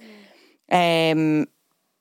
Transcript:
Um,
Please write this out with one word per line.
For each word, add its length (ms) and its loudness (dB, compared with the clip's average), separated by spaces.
Um, 760 0